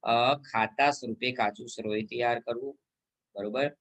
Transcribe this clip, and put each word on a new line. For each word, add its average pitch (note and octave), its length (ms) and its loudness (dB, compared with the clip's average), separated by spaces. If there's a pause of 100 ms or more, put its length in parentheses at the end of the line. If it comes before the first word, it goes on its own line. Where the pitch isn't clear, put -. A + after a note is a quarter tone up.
અ, A#2+ 320 4
ખાતા C#3 560 2
સ્વરૂપે A2+ 400 -4
કાચું A#2 360 -2
સરવૈયું G#2+ 400 -4
તૈયાર A#2+ 320 0
કરવું, B2 400 -8 (560)
બરોબર? A#2 460 -2